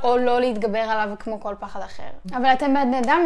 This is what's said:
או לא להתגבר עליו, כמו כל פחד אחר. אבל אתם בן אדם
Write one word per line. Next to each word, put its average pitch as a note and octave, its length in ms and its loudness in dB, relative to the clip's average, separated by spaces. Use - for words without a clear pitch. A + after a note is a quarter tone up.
או B3 140 4
לא B3 220 4
להתגבר A3 400 0
עליו, G#3+ 400 -2
כמו A3 200 -8
כל G3+ 200 -8
פחד G3 220 -10
אחר. - 220 -8
אבל B3 160 0
אתם C#4 200 2
בן C4+ 200 2
אדם C4 320 2